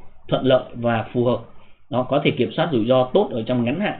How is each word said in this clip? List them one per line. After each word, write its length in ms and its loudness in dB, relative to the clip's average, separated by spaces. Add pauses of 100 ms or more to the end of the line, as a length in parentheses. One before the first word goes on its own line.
(280)
thuận 180 0
lợi 180 4 (100)
và 400 -2
phù 120 0
hợp, 140 2 (520)
nó 120 0
có 200 0
thể 80 4
kiểm 200 -2
soát 200 -2
rủi 140 2
ro 280 4
tốt 180 2
ở 160 -4
trong 160 0
ngắn 160 -2
hạn 200 -4